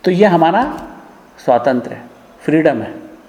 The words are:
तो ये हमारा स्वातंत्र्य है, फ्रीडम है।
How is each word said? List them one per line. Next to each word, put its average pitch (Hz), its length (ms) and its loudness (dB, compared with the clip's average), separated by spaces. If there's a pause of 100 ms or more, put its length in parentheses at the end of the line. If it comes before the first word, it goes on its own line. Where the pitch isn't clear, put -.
तो 185 60 2
ये 185 160 4
हमारा 190 600 0 (560)
स्वातंत्र्य 123 500 0
है, - 100 -18 (360)
फ्रीडम 151 420 0
है। - 240 -14 (220)